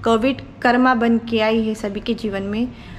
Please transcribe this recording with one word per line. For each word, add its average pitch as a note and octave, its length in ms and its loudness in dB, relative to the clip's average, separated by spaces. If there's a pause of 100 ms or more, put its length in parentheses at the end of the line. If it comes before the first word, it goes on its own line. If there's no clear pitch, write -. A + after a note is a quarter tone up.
कोविड A3+ 380 2 (200)
कर्मा B3+ 320 4
बन A#3 240 2
के A3+ 220 -2
आई A3 280 2
है A3 80 -2
सभी G#3 240 -6
के A#3 140 -4
जीवन G3+ 280 -4
में। G#3 260 -2 (320)